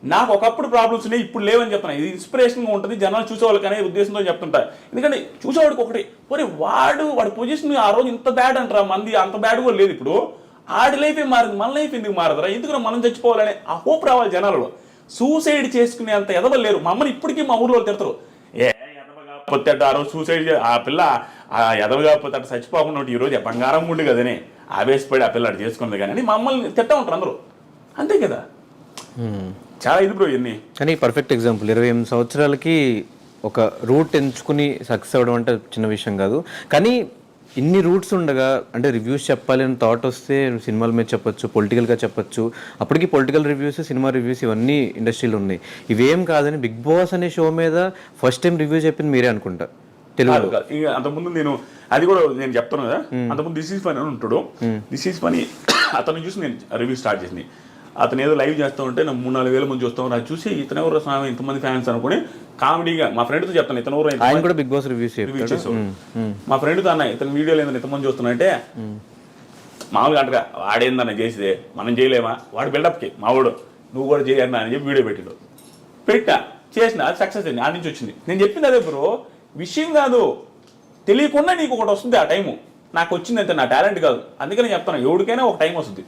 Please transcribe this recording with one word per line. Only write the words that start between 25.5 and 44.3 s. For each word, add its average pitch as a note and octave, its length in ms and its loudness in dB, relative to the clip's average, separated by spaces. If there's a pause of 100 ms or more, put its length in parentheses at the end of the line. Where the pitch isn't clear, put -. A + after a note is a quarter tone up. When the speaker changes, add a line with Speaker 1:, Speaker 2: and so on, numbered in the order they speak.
Speaker 1:
చేసుకున్నది G#2+ 420 -6
కానీ" G2+ 140 -2
అని A3+ 100 -2
మా G#3+ 120 2
అమ్మల్ని A#3 360 -2
తిట్టా A#3 260 2
ఉంటారు A#3+ 180 -2
అందరూ. F3 200 -4 (640)
అంతే F#4+ 200 2
కదా. - 240 0 (760)
Speaker 2:
Hmm. G2+ 320 -6 (360)
Speaker 1:
చాలా D#3 120 4
ఇది G3 160 2
బ్రో F#3+ 140 2
ఇవన్నీ. B2 320 -2 (200)
Speaker 2:
కానీ D#3 140 2
పర్ఫెక్ట్ C3+ 380 0
ఎగ్జాంపుల్, A2+ 380 0
ఇరవై A#2 160 4
ఎనిమిది A#2 220 0
సంవత్సరాలకి C#3 960 0 (400)
ఒక A2 160 -2
రూట్ C3+ 560 2
ఎంచుకుని C#3+ 600 -2 (100)
సక్సెస్ A#2 280 -2
అవ్వడం A#2+ 180 4
అంటే A#2+ 180 0
చిన్న A2 340 -4
విషయం G#2+ 300 -2
కాదు. G2+ 280 0 (280)
కానీ A3 340 2 (500)
ఇన్ని E3 240 4
రూట్స్ F3+ 340 2
ఉండగా, C3+ 480 2 (120)
అంటే B2+ 160 2
రివ్యూస్ A#2+ 400 -2
చెప్పాలి C3 340 2
అని C3 120 0
థాట్ A#2 300 2
వస్తే C3 520 -2
సినిమాల A2+ 320 0
మీద A2+ 240 0
చెప్పొచ్చు, G#2+ 340 -4
పొలిటికల్‌గా A2+ 460 2
చెప్పొచ్చు. A2+ 580 -4 (280)
అప్పటికి D#3+ 260 2
పొలిటికల్ C#3+ 400 2
రివ్యూస్, C#3+ 360 -4
సినిమా C3+ 280 -2
రివ్యూస్ B2 340 -2